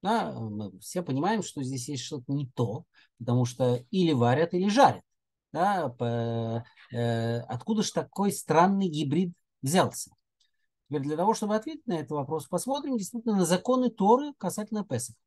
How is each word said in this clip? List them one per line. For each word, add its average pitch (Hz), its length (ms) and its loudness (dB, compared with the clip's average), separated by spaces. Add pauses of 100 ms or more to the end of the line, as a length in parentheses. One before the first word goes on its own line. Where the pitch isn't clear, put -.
Да, 185 360 -2
мы 104 420 -8
все - 220 -6
понимаем, 175 400 0
что - 200 -8
здесь 127 260 -6
есть 143 140 -8
что-то 143 280 -10
не 143 180 -2
то, 123 360 -4 (340)
потому 123 280 0
что 123 440 0
или 175 220 4
варят, 131 400 4
или 185 160 0
жарят. 208 340 4 (500)
Да, 180 360 0
по-, 117 760 -4 (300)
э, 117 460 0
откуда 208 420 -2
ж - 100 -2
такой 196 380 0
странный 190 580 4
гибрид 156 440 0 (300)
взялся? 143 480 2 (760)
Теперь 143 140 -4
для 151 160 -4
того, 190 160 4
чтобы 214 220 0
ответить 294 320 -6
на 196 80 -2
этот 147 160 -4
вопрос, 147 360 -4
посмотрим 269 520 -4
действительно 220 380 -4
на 180 100 4
законы 247 420 2
Торы 254 480 2
касательно 208 480 -6
Песаха. 120 420 -8